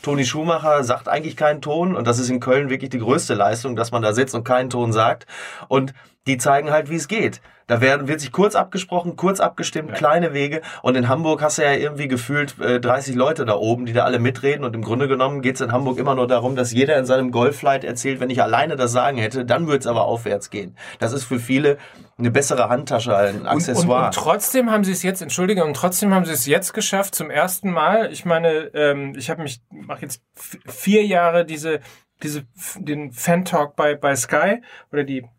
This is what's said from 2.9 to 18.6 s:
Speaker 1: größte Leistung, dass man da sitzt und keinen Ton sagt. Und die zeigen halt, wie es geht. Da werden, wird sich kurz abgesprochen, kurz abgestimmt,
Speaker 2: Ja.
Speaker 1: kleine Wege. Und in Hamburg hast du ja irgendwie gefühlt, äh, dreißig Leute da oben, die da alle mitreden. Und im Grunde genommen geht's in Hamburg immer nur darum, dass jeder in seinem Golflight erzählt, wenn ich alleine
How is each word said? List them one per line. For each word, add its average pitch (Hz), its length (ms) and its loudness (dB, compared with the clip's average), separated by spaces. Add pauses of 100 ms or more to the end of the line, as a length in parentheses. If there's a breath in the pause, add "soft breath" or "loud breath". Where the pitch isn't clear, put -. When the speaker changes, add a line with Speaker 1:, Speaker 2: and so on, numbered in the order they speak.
Speaker 1:
größte 127 340 0
Leistung, 117 420 0
dass 113 160 -4
man 117 100 0
da 107 120 2
sitzt 127 220 0
und 117 80 -4
keinen 127 260 0
Ton 120 240 -2
sagt. 110 320 2 (420 loud breath)
Und 135 260 0 (340 soft breath)
die 135 100 0
zeigen 143 340 2
halt, 151 180 2
wie 165 60 -4
es 160 120 -6
geht. 196 340 -2 (260 soft breath)
Da 117 140 2
werden, 139 260 2
wird 151 140 -2
sich 139 100 -10
kurz 208 240 2
abgesprochen, 180 640 -2
kurz 190 240 0
abgestimmt, - 480 -4
Speaker 2:
Ja. - 60 -8
Speaker 1:
kleine 156 380 2
Wege. 143 280 -4 (220 loud breath)
Und 127 120 2
in 123 140 2
Hamburg 156 320 0
hast 151 160 0
du 160 60 0
ja 143 100 4
irgendwie 143 340 -4
gefühlt, 139 520 -2
äh, 123 200 0
dreißig 127 360 0
Leute 147 300 2
da 107 100 2
oben, 117 300 0
die 117 60 -6
da 117 140 2
alle 123 140 2
mitreden. 139 440 0
Und 117 100 -4
im 113 100 -6
Grunde 131 260 0
genommen 135 320 0
geht's 127 180 -2
in 120 140 -2
Hamburg 127 240 0
immer 131 180 0
nur 131 120 0
darum, 127 280 2
dass 123 160 0
jeder 139 260 4
in 131 80 2
seinem 127 260 2
Golflight 135 520 2
erzählt, 131 380 -4
wenn 127 80 -2
ich 120 120 0
alleine 120 360 2